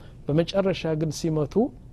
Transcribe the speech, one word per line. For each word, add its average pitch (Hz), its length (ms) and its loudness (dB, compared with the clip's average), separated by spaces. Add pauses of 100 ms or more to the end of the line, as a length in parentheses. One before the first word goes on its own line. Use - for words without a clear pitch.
(240)
በመጨረሻ 170 600 2 (120)
ግን 156 180 0
ሲመቱ፣ 156 400 0 (400)